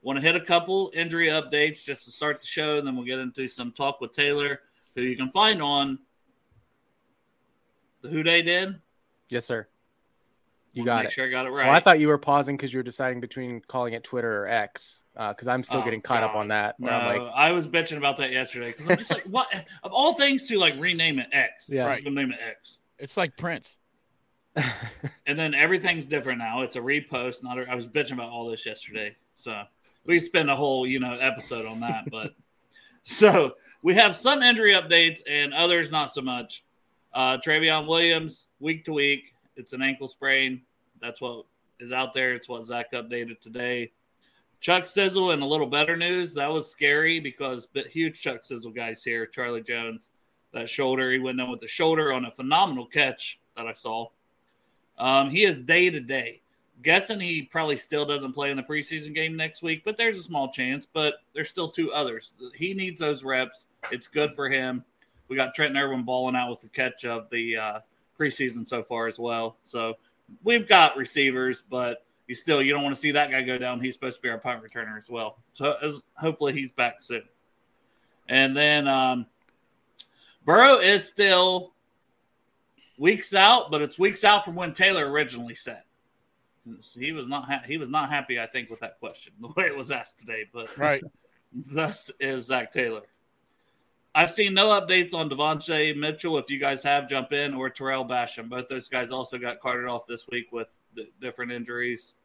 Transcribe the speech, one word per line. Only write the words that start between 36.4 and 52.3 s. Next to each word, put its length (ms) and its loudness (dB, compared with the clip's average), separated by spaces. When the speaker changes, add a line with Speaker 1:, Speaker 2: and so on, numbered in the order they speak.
Speaker 1:
Uh, 240 0
Travion 500 2
Williams, 600 0
week 260 -4
to 80 -8
week, 400 0
it's 160 -18
an 100 -8
ankle 280 -4
sprain. 540 -2
That's 220 -12
what 240 -10
is 140 -10
out 180 -2
there. 220 0
It's 160 -10
what 160 -10
Zach 260 -8
updated 480 -8
today. 520 -6
Chuck 280 4
Sizzle, 440 2
and 100 2
a 40 -2
little 220 2
better 280 2
news. 380 -2
That 180 -2
was 180 -2
scary 500 2
because 480 -8
b-, 220 -8
huge 300 -4
Chuck 240 -6
Sizzle 280 -12
guys 320 -8
here. 220 -4
Charlie 360 -6
Jones, 480 -8
that 160 -8
shoulder. 420 0
He 80 2
went 180 -4
down 120 -4
with 120 -10
the 60 -14
shoulder 440 2
on 140 -2
a 60 -12